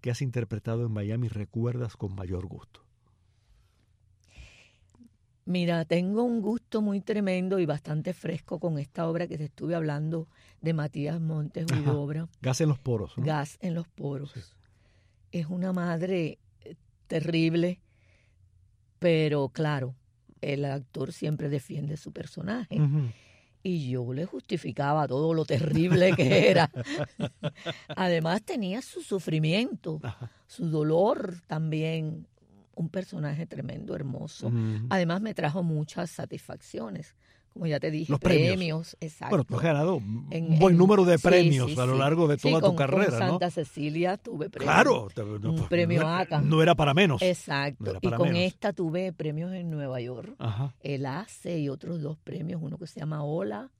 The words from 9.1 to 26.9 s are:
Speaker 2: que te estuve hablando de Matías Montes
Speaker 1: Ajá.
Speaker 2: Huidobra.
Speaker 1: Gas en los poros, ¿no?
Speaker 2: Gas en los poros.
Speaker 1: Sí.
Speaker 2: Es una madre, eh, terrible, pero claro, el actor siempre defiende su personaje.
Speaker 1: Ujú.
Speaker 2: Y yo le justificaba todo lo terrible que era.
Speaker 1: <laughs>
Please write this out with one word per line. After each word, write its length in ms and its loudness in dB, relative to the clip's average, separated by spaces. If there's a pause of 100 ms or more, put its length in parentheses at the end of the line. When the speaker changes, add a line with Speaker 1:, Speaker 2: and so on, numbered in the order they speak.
Speaker 2:
que 100 -8
te 60 -4
estuve 320 -4
hablando 520 -2 (320)
de 140 0
Matías 460 -4
Montes 500 -4
Speaker 1:
Ajá. 100 2
Speaker 2:
Huidobra. 480 -2 (140)
Speaker 1:
Gas 180 0
en 80 4
los 120 2
poros, 360 -4
¿no? 80 -4
Speaker 2:
Gas 360 -2
en 140 -4
los 120 -6
poros. 460 -8
Speaker 1:
Sí. 80 -14 (880)
Speaker 2:
Es 160 -4
una 260 -4
madre, 680 -2 (240)
eh, 120 -18 (320)
terrible, 760 2 (1160)
pero 520 2
claro, 440 -2 (460)
el 240 -4
actor 480 -6
siempre 360 -4
defiende 480 -6
su 160 -14
personaje. 680 -6
Speaker 1:
Ujú. 220 2 (600)
Speaker 2:
Y 280 -4
yo 220 -4
le 140 -4
justificaba 800 -2
todo 260 0
lo 120 2
terrible 720 4
que 340 6
era. 220 4
Speaker 1:
<laughs> 1200 -8